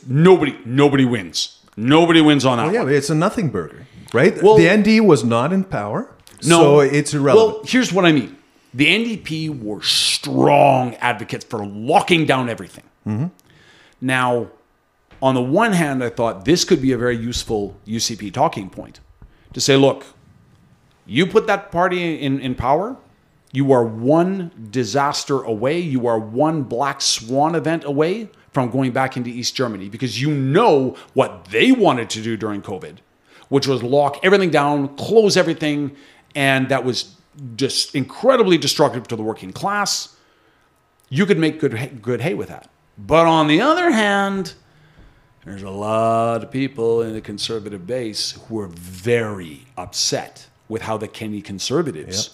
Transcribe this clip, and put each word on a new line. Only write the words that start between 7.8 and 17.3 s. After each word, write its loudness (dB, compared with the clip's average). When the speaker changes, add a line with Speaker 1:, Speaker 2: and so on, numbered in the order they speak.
Speaker 1:
what 2
I 6
mean. -2
The 2
N 2
D -6
P -8
were -10
strong 2
advocates -6
for -8
locking 0
down 0
everything. -12
Speaker 2:
Mm-hmm. -4
Speaker 1:
Now, -2
on 2
the 0
one 2
hand, 0
I -2
thought -4
this 2
could 0
be 2
a 0
very -2
useful -6